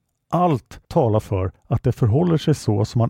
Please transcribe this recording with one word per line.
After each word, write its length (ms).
Allt 580
talar 320
för 320
att 160
det 80
förhåller 460
sig 180
så 300
som 160
han 80